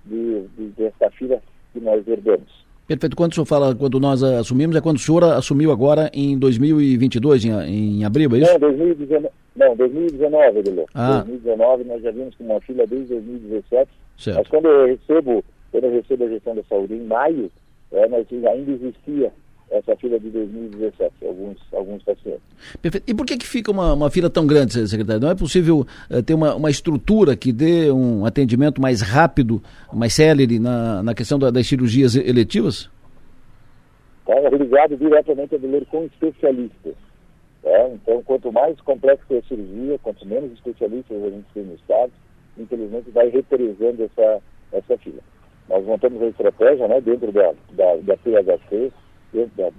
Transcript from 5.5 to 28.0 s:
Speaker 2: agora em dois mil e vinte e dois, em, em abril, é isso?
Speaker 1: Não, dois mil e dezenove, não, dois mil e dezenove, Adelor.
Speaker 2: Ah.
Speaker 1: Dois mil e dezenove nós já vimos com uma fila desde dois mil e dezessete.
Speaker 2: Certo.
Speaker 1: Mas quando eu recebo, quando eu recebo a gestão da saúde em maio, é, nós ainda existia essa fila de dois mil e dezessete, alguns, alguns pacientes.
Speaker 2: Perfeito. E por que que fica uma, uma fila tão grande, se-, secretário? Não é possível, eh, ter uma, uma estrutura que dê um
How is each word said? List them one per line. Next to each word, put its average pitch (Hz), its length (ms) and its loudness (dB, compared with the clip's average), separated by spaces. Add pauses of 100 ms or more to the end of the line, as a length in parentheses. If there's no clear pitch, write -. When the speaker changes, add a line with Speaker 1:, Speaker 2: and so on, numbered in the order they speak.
Speaker 2:
agora 147 420 2
em 139 240 -2
dois 127 220 2
mil 151 200 4
e 139 160 4
vinte 123 200 2
e 117 40 0
dois, 131 240 4
em, 113 80 0
em 104 540 -2
abril, 135 300 2
é 123 40 4
isso? 165 120 6
Speaker 1:
Não, 170 80 4
dois 143 180 2
mil 170 140 0
e 165 40 -2
dezenove, 147 380 -4 (220)
não, 127 200 4
dois 123 180 2
mil 165 100 -4
e 170 80 -2
dezenove, 143 480 2
Adelor. 95 340 -2
Speaker 2:
Ah. 127 200 0
Speaker 1:
Dois 110 120 -2
mil 120 100 -10
e 123 40 -14
dezenove 117 460 0
nós 117 180 -8
já 117 80 -4
vimos 123 240 -12
com 120 80 -20
uma 107 180 -4
fila 127 240 -2
desde 127 220 -6
dois 120 160 -8
mil 120 140 -14
e - 20 -16
dezessete. 110 520 -2 (260)
Speaker 2:
Certo. 95 200 -6
Speaker 1:
Mas 104 120 -2
quando 156 180 2
eu 139 200 6
recebo, 131 560 0 (280)
quando 120 140 -2
eu 123 80 0
recebo 120 320 -2
a - 20 -4
gestão 113 260 -8
da 107 100 -8
saúde 98 300 -4
em 117 120 -10
maio, 123 440 -2 (440)
é, 107 140 4
nós 117 240 -2
ainda 123 400 -2
existia 127 600 -4 (400)
essa 104 240 -2
fila 117 240 -4
de 110 100 -10
dois 107 220 -6
mil 113 140 -12
e 110 40 -14
dezessete, 104 560 -6
alguns, 95 320 -10 (160)
alguns 98 300 -10
pacientes. - 400 -8 (360)
Speaker 2:
Perfeito. 175 300 -6
E 233 60 -4
por 254 100 -6
que 254 120 -6
que - 100 -12
fica 220 240 -4
uma, 175 220 0
uma 175 180 0
fila 175 180 0
tão 165 160 0
grande, 139 280 4
se-, 113 140 -2
secretário? 110 320 -2
Não 147 120 0
é 185 40 0
possível, 165 480 2 (280)
eh, 131 100 0
ter 160 140 0
uma, 151 180 0
uma 151 160 -2
estrutura 160 680 2
que 131 160 -2
dê 156 380 2
um 123 340 0